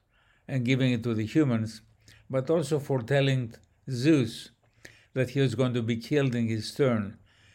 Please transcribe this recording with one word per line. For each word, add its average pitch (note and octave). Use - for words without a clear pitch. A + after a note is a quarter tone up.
and C3
giving B2+
it A2+
to A#2
the A2
humans, A2+
but C3
also D#3+
foretelling C3+
Zeus C3
that C3
he C#3
was B2+
going B2+
to A#2+
be A#2
killed C#3
in A#2
his A2
turn A2+